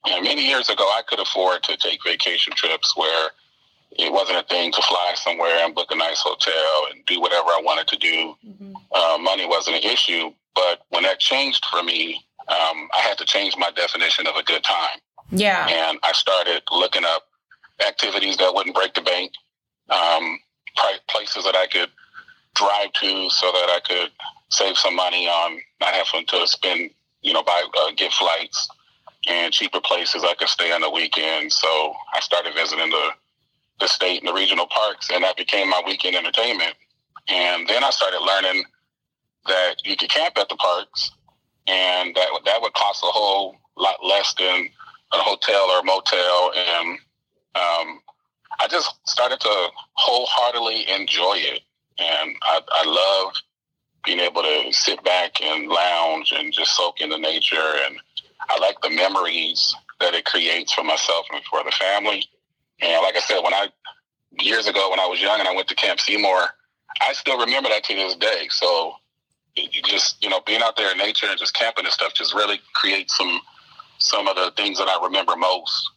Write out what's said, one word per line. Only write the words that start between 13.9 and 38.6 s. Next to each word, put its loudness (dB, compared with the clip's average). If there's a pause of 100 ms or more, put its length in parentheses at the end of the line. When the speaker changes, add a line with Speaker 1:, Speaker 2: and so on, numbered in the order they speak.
Speaker 1:
of -2
a -2
good 0
time. 0 (340)
Speaker 2:
Yeah. 2
Speaker 1:
And 0
I 2
started 0 (100)
looking 0
up 0 (640)
activities -2
that 4
wouldn't -2
break 0
the -4
bank, -2 (580)
um, 2 (360)
pri-, 0 (100)
places -4
that 2
I 4
could -2 (640)
drive 2
to -2
so 2
that 2
I 2
could -2 (360)
save 2
some 2
money 0
on 0 (200)
not 2
having -2
to 0
spend, -2 (300)
you 0
know, 2
buy, 2 (160)
uh, 2
get 0
flights, -2 (580)
and 0
cheaper 0
places -2
I 2
could -2
stay 0
on 0
the 0
weekend. -2
So 0 (200)
I 0
started -2
visiting -2
the, 0 (720)
the 0
state 0
and -4
the -2
regional 0
parks, -2
and 0
that 0
became 0
my 2
weekend -2
entertainment. -2 (520)
And 0
then 2
I 2
started 0
learning 0 (840)